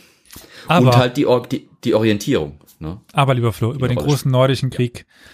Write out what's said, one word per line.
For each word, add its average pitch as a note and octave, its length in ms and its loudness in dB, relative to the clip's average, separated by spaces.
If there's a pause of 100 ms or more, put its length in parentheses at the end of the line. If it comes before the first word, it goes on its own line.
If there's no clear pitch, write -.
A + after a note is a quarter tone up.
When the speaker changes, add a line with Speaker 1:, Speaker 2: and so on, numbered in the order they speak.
(680)
Speaker 1:
Aber C3 220 4
Speaker 2:
und A#2+ 80 4
halt B2+ 200 2
die C#3+ 100 0
Or-, A#2+ 200 2
die, - 220 -8 (160)
die - 100 2
Orientierung, G#2 640 0 (180)
ne? D#2+ 220 -12 (120)
Speaker 1:
Aber, C3+ 220 2
lieber A#2 180 0
Flo, A#2 200 -4
über C3 160 -4
Speaker 2:
Die B2 60 -2
Speaker 1:
den B2 40 -2
Speaker 2:
Rolle - 120 -4
Speaker 1:
großen C#3+ 200 -2
nordischen C3 400 0
Krieg - 360 -6 (280)